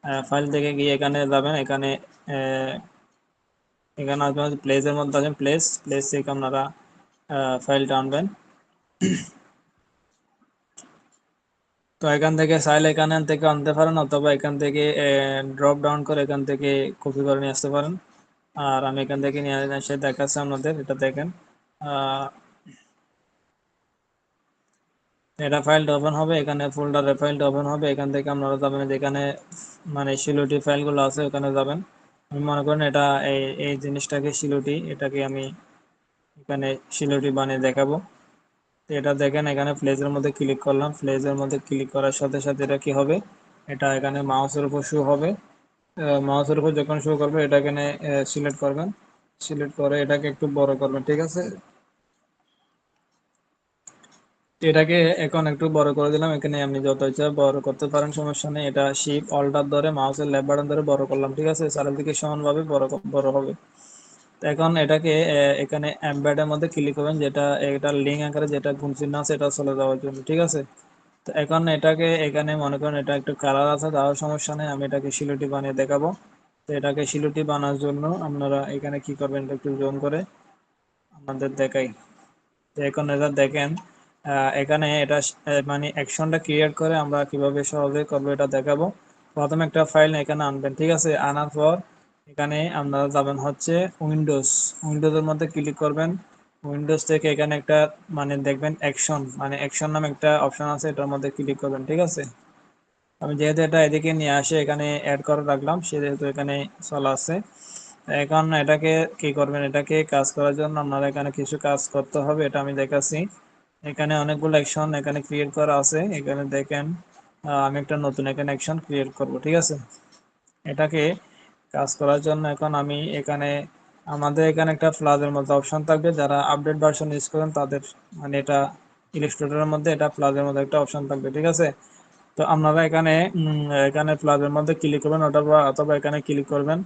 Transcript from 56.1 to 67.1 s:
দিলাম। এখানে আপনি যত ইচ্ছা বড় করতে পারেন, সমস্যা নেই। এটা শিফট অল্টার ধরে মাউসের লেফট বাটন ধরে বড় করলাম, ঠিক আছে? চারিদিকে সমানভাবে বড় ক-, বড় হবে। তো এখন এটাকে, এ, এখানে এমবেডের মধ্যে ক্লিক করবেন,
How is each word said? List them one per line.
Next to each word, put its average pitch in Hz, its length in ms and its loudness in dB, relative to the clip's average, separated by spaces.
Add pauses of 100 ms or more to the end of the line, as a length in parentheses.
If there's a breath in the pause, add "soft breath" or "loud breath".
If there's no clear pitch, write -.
দিলাম। 156 220 2
এখানে 147 300 -2
আপনি 139 180 -2
যত 135 220 0
ইচ্ছা 135 280 0
বড় 143 300 2
করতে 135 260 -4
পারেন, 147 260 0
সমস্যা 147 380 -4
নেই। 147 160 -4
এটা 139 180 0 (100)
শিফট 147 380 -2
অল্টার 143 380 2
ধরে 147 200 2
মাউসের 139 380 -2
লেফট 139 200 0
বাটন 143 200 2
ধরে 147 140 0
বড় 139 240 2
করলাম, 135 280 0
ঠিক 156 120 -2
আছে? 160 240 0
চারিদিকে 143 440 -2
সমানভাবে 147 480 0
বড় 147 260 2
ক-, 139 180 -6
বড় 139 240 0
হবে। 135 220 0 (880 loud breath)
তো - 40 -14
এখন 156 300 2
এটাকে, 156 380 4 (160)
এ, 147 80 4 (240)
এখানে 147 260 -2 (140)
এমবেডের 147 440 0
মধ্যে 151 220 -2
ক্লিক 147 280 -2
করবেন, 147 220 0